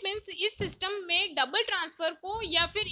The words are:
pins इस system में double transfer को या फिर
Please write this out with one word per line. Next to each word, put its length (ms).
pins 280
इस 280
system 460
में 300
double 280
transfer 500
को 320
या 220
फिर 260